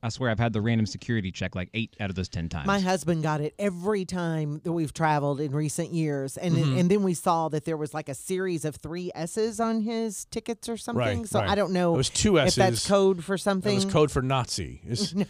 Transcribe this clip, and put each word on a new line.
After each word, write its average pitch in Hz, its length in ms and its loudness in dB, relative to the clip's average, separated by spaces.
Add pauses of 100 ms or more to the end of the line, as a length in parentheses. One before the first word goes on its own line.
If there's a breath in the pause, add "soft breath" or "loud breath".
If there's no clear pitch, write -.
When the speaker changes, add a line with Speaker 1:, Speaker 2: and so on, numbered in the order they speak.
Speaker 1:
I 117 80 -2
swear 127 200 -2
I've 107 80 0
had 117 140 2
the 107 80 0
random 113 240 4
security 98 480 -4
check, 92 220 -6
like, 90 180 -6
eight 113 260 -6
out 101 120 -4
of 90 60 -4
those 92 120 -2
ten 82 220 -6
times. 78 160 -6
Speaker 2:
My 196 120 0
husband 180 440 0
got 151 180 -2
it 151 180 -4
every 196 460 -2
time 160 600 -2
that 165 80 -2
we've 165 200 0
traveled 143 480 2
in 147 120 -2
recent 151 420 -2
years, 143 420 0
and 170 180 0
Speaker 3:
Mm-hmm. 143 240 4
Speaker 2:
and 180 120 6
then 208 120 4
we 185 120 2
saw 165 340 2
that 151 160 -2
there 160 140 -2
was, 151 160 -6
like, 151 160 -6
a 135 40 -6
series 180 520 -2
of 151 100 -4
three 175 380 -8
S's 214 460 -2
on 226 200 2
his 226 460 -4
tickets - 420 -6
or 233 80 -4
something. 233 440 0
Speaker 3:
Right, 226 80 -8
Speaker 2:
So 214 120 0
Speaker 3:
right. 196 80 0
Speaker 2:
I 196 60 2
don't 196 180 0
know 180 220 4
Speaker 3:
It - 20 2
was 135 140 0
two 208 260 4
Speaker 2:
if 151 200 6
that's - 20 0
Speaker 3:
S's. 117 280 4
Speaker 2:
code 190 380 4
for 196 120 -2
Speaker 3:
It - 20 -2
Speaker 2:
something. 202 380 0
Speaker 3:
was 196 100 0
code 156 240 4
for 143 100 0
Nazi. 127 680 -2
Is 156 280 -2 (160)